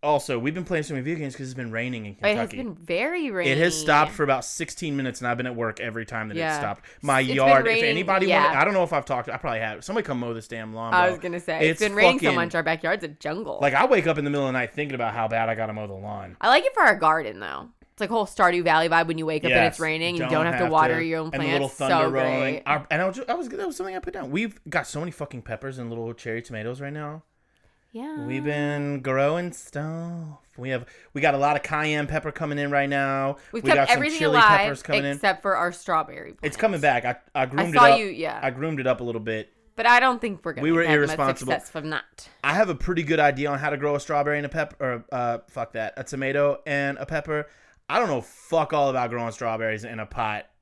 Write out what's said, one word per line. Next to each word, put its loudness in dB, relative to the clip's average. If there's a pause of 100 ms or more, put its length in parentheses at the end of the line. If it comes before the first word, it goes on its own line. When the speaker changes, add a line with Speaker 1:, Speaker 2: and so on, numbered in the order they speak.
Speaker 1:
also, 0
we've -2
been -6
playing -2
so -8
many -4
video -4
games -8
'cause -10
it's -12
been -8
raining -6
in -12
Speaker 2:
It -16 (180)
has -2
Speaker 1:
Kentucky. -12
Speaker 2:
been -8
very -4
rainy. 0
Speaker 1:
It 2
has 4
stopped 4
for -2
about 0
sixteen -6
minutes, -6
and -4
I've -2
been -6
at -8
work -4
every -8
time -8
that -10
it -4
Speaker 2:
Yeah. -2
Speaker 1:
stopped. -6 (180)
My 2
Speaker 2:
It's 0
been 0
Speaker 1:
yard, 6
Speaker 2:
raining, 2
Speaker 1:
if 2
anybody 2
Speaker 2:
yeah. 4
Speaker 1:
wanted, 2
I 6
don't 2
know 4
if -2
I've 0
talked, -4
I -6
probably -4
have. -6
Somebody -4
come -4
mow -4
this -10
damn -10
lawn, -4
Speaker 2:
I 6
Speaker 1:
bro. 2
Speaker 2:
was -8
gonna -6
say, 0
it's -2
Speaker 1:
It's 2
Speaker 2:
been -4
raining 6
so -2
Speaker 1:
fucking 2
Speaker 2:
much, -2
our 0
backyard's -2
a -8
jungle. -8
Speaker 1:
Like, 4
I 6
wake 4
up 2
in -2
the -2
middle 0
of -2
the 0
night -4
thinking -6
about -2
how -2
bad 0
I 0
gotta -4
mow -8
the -10
lawn. -10
Speaker 2:
I 4
like 6
it 0
for 2
our 6
garden, 2
though. -10 (240)
It's -8
like -4
a -2
whole 0
Stardew 4
Valley 4
vibe 4
when -2
you -4
wake -2
up 2
and 6
it's 0
Speaker 1:
Yes, -12
Speaker 2:
raining 0
and -4
you -2
Speaker 1:
don't -2
Speaker 2:
don't 2
have 0
to 2
Speaker 1:
have 0
Speaker 2:
water 4
Speaker 1:
to. -2
Speaker 2:
your -2
own -6
Speaker 1:
And -4
the 0
little 0
Speaker 2:
plants. -14
Speaker 1:
thunder 2
Speaker 2:
So 0
Speaker 1:
rolling. 0 (160)
Speaker 2:
great. -10
Speaker 1:
Our, -2
and 0
I 0
was -2
ju-, -10
I 0
was, -6
that -6
was -8
something -8
I -6
put -10
down. -10
We've -4 (100)
got -4
so -10
many -6
fucking -12
peppers -10
and -10
little -8
cherry -8
tomatoes -10
right -10
now. -12 (680)
Speaker 2:
Yeah. -10
Speaker 1:
We've -4
been -2
growing -2
stuff. -10 (180)
We -8
have, -4 (260)
we -4
got 4
a 0
lot 4
of 0
cayenne -2
pepper -4
coming -4
in -2
right 2
now. 0 (160)
Speaker 2:
We've -6
Speaker 1:
We 2
Speaker 2:
kept 8
Speaker 1:
got 4
some 6
Speaker 2:
everything -2
Speaker 1:
chili 2
Speaker 2:
alive 8 (140)
Speaker 1:
peppers -2
coming 0
in. -2
Speaker 2:
except -2
for 0
our 0
strawberry -4
Speaker 1:
It's -20
Speaker 2:
plants. -4
Speaker 1:
coming 2
back. 2
I, -2 (220)
I 4
Speaker 2:
I 2
Speaker 1:
groomed 0
Speaker 2:
saw 10
Speaker 1:
it 10
up. 8
Speaker 2:
you, -2
yeah. -6
Speaker 1:
I 0
groomed -4
it 0
up 2
a -6
little -4
bit. -6 (220)
Speaker 2:
But -2
I 8
don't 4
think -6
we're -6
gonna -4
Speaker 1:
We 4
were 4
Speaker 2:
get 2
Speaker 1:
irresponsible. 2
Speaker 2:
much 0
success -18
from -8
that. -10 (160)
Speaker 1:
I 2
have 4
a -2
pretty -2
good 2
idea 2
on -4
how -2
to -2
grow 0
a 0
strawberry 0
and -4
a -8
pepper, -6
or, -4
uh, -2 (120)
fuck -8
that, -6
a -10
tomato 0
and -2
a -8
pepper. -4 (440)
I 2
don't 2
know 0
fuck -2
all 4
about 0
growing -4
strawberries -2
in -10
a -8
pot -4 (140)